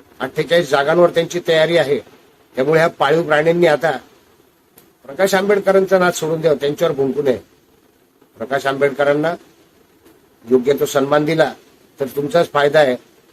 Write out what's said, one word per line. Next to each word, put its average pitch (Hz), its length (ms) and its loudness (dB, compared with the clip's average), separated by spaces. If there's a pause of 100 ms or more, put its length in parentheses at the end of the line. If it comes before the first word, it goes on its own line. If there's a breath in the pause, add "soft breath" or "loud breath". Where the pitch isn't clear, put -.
(200)
अठ्ठेचाळीस 151 500 -2
जागांवर 156 400 2
त्यांची 165 380 -4
तयारी 160 280 2
आहे. 143 220 0 (580)
त्यामुळे 151 220 0
ह्या 165 100 2
पाळीव 156 340 0
प्राण्यांनी 160 440 2
आता 151 240 0 (1120)
प्रकाश 190 300 -2
आंबेडकरांचा 190 640 2
नाद 180 140 2
सोडून 160 280 -4
द्यावा, 156 200 2
त्यांच्यावर 147 340 -2
भुंकू 135 280 -2
नये. 127 160 0 (1000)
प्रकाश 131 300 -6
आंबेडकरांना 143 680 0 (1120)
योग्य 123 360 2
तो 147 60 0
सन्मान 143 380 0
दिला 151 280 0 (480)
तर 139 60 -4
तुमचाच 143 460 -2
फायदा 143 280 2
आहे, 131 140 2 (380)